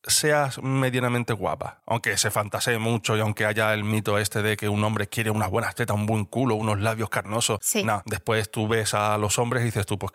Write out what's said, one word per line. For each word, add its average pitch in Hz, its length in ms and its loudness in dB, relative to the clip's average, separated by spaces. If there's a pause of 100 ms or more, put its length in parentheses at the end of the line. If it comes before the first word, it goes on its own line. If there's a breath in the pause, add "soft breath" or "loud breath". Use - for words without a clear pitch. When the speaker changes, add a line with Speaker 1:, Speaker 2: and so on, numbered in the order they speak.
Speaker 1:
seas 147 560 2
medianamente 123 720 0
guapa, 90 540 -6
aunque 110 300 0
se 110 120 2
fantasee 110 480 -2
mucho 113 400 0
y 107 40 2
aunque 107 240 0
haya 107 280 2
el 104 100 -2
mito 107 360 0
este 107 240 -2
de 107 120 2
que 104 140 -2
un 104 140 2
hombre 107 240 0
quiere 110 240 -2
unas 107 180 0
buenas 110 240 -2
tetas, 110 220 -2
un 104 100 0
buen 107 200 0
culo, 117 300 0
unos 107 240 0
labios 110 300 0
carnosos, 110 520 -2
Speaker 2:
Sí. - 220 0
Speaker 1:
nah, 107 220 0
después 110 460 -2
tú 107 160 -2
ves 110 260 2
a 107 240 2
los 107 220 0
hombres 120 240 0
y - 20 2
dices 110 220 0
tú, 104 100 -2
pues - 180 -6